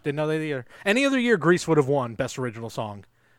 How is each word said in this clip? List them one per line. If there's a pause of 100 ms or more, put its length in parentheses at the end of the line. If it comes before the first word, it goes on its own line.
Didn't
know
that
either. (200)
Any
other
year,
Grease
would
have
won
Best
Original
Song, (340)